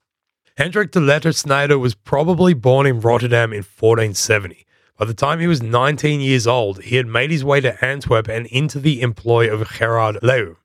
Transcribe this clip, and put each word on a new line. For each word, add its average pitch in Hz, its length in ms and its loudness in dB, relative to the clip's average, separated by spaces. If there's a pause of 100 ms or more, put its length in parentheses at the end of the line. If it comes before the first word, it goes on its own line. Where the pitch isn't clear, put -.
(580)
Hendrik 180 340 -2
de 185 80 0
Lettersnijder 143 800 2
was 127 160 -2
probably 170 580 0
born 127 320 2
in 127 140 0
Rotterdam 117 540 2
in 104 100 -8
fourteen 113 500 0
seventy. 101 540 -2 (300)
By 107 80 -2
the 113 100 -4
time 151 240 0
he 170 80 0
was 151 160 0
nineteen 139 580 0
years 131 240 0
old, 113 380 0
he 123 140 -2
had 123 100 0
made 123 240 -2
his 147 120 -2
way 143 160 2
to 127 240 -2
Antwerp 123 440 -2
and 113 200 -6
into 143 320 -2
the 135 220 0
employ 117 500 0
of 107 160 -4
Gerard 113 540 -2
Leu, 113 440 0